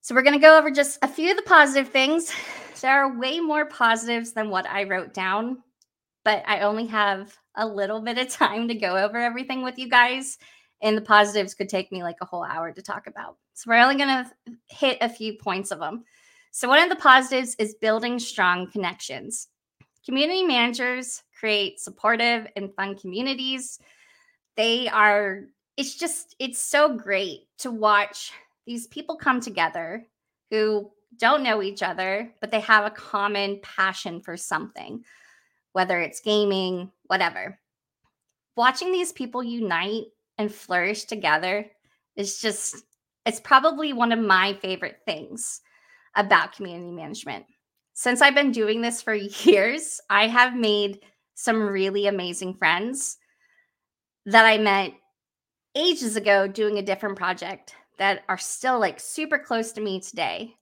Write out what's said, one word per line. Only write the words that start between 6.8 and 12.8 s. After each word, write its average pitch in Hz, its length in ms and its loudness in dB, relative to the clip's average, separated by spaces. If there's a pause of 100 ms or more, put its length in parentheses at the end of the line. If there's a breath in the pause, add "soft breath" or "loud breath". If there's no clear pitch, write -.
have 202 460 -2 (220)
a 214 100 -2
little 208 360 -4
bit 233 160 -4
of 254 100 -2
time 233 400 -2
to 233 80 -4
go 190 220 -2
over 208 200 0
everything 254 460 -4
with 254 160 -8
you 254 80 -10
guys, 247 500 2 (440 soft breath)
and 214 160 2
the 220 40 -2
positives 208 520 6
could 196 160 -8
take 190 200 -4
me, 180 140 -8
like, 170 180 -8
a 180 40 -8
whole 175 180 -8
hour 165 300 -8
to 190 80 -18